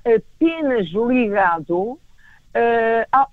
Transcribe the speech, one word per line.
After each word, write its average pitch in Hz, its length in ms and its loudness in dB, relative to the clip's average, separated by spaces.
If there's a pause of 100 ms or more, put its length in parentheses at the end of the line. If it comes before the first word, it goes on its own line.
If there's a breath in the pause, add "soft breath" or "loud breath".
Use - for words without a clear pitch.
apenas 262 800 0
ligado, 202 1120 0 (540 soft breath)
eh, 233 580 0
à, 269 220 0